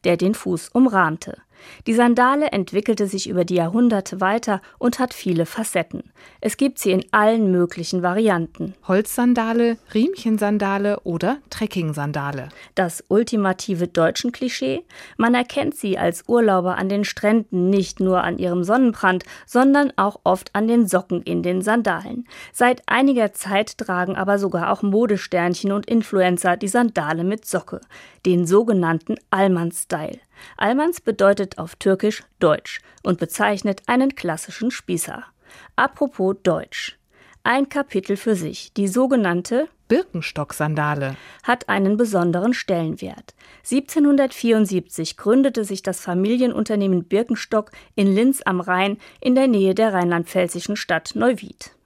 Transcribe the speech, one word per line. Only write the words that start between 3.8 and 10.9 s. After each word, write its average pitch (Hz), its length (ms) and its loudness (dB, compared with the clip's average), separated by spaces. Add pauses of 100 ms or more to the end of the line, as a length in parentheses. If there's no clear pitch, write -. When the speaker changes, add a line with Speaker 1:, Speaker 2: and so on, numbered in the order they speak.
Speaker 1:
weiter 202 400 0 (180)
und 240 200 0
hat 254 160 -2
viele 170 320 -2
Facetten. - 680 -6 (300)
Es - 160 -4
gibt 269 200 0
sie 196 120 0
in 185 120 2 (100)
allen 214 380 4
möglichen 175 520 0
Varianten. 180 720 0 (120)
Speaker 2:
Holzsandale, 233 920 0 (160)
Riemchensandale 208 1040 0